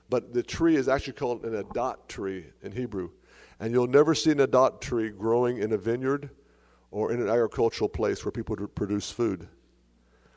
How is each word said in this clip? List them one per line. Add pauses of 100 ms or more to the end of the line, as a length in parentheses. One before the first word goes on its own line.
but
the
tree
is
actually
called
an
adat
tree (160)
in
Hebrew. (500)
And
you'll
never
see
an
adat
tree
growing
in
a
vineyard (600)
or
in
an
agricultural
place
where
people
pr-,
produce
food. (880)